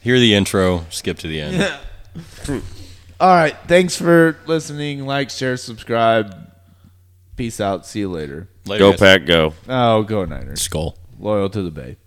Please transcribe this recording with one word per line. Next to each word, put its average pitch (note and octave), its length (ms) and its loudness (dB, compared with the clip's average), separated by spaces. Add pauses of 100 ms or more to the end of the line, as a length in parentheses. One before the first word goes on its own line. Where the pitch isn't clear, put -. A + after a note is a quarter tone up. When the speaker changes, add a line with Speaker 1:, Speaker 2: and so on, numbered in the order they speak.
Speaker 1:
Hear B2 180 2
the A#2 160 6
intro, F#2 540 0
skip - 300 -8
to - 100 -10
the D#2 100 -6
end. D2+ 160 -8
Speaker 2:
Yeah. E3+ 240 -4 (720)
<laughs> C3 100 -4 (600)
All F3+ 120 6
right. D#3+ 220 2 (120)
Thanks F3 300 2
for E3 480 4
listening. D3 600 -6
Like, C#3 240 -4
share, C3 280 -6
subscribe. A2+ 800 -2 (1000)
Peace A#2 240 -8
out. G2 260 -4
See - 140 -10
you G2 100 -4
later. D#2 380 -10 (160)
Speaker 1:
Later, G2+ 180 -6
Speaker 3:
Go G2+ 80 10
Speaker 1:
guys. F2+ 80 0
Speaker 3:
Pack, F#2+ 260 6
go. D#2+ 280 4 (160)
Speaker 2:
Oh, A#2 340 2
go G2+ 220 -4
Niners. C#2 360 -10
Speaker 1:
Skull. - 360 -6 (200)
Speaker 2:
Loyal G2+ 320 -2
to G2+ 120 -6
the F2 100 -6
Bay. C2 360 -14